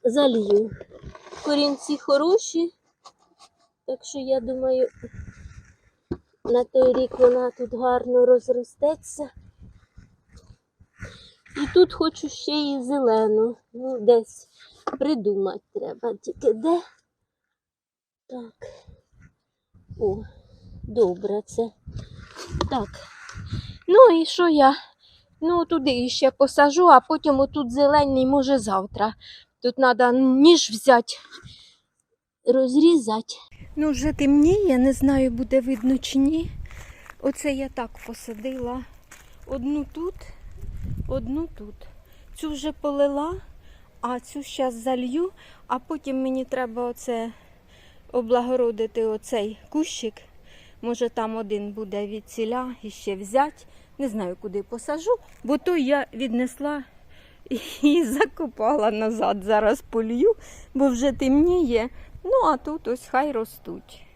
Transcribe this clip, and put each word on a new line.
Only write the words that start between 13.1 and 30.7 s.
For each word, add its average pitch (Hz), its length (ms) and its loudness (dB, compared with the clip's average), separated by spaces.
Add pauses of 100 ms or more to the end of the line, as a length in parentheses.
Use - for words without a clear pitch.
Ну, 254 280 -8
десь 226 480 2 (500)
придумати 202 680 -2 (100)
треба, 233 400 -8
тільки - 380 -2
де. 320 300 0 (1400)
Так. 240 280 -16 (1500)
О, 208 220 -2 (600)
добре 202 640 -2
це. 226 240 -6 (1000)
Так. 233 180 -4 (1000)
Ну 381 320 10
і 320 60 0
що 349 220 0
я? 285 260 6 (680)
Ну, 339 240 0
туди 262 400 0
іще 262 260 0
посажу, 285 580 4
а 269 120 10
потім 294 400 0
отут 277 320 -2
зелений, 277 540 2
може, 269 320 2
завтра. 202 560 -4 (480)
Тут 240 140 -2
треба 247 360 4
ніж 262 580 6